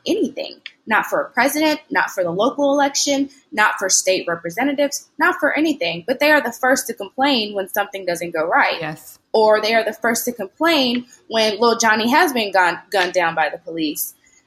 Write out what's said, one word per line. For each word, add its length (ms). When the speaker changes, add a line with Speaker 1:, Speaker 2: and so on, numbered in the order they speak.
Speaker 1:
anything, 540
not 180
for 160
a 100
president, 500
not 200
for 120
the 80
local 420
election, 560
not 280
for 100
state 400
representatives, 800
not 220
for 140
anything, 520
but 140
they 100
are 100
the 120
first 340
to 80
complain 580
when 160
something 380
doesn't 240
go 160
right. 340
Speaker 2:
Yes. 380
Speaker 1:
Or 280
they 140
are 100
the 80
first 340
to 60
complain 760
when 320
little 200
Johnny 320
has 220
been 200
gone, 260
gunned 220
down 220
by 140
the 100
police. 560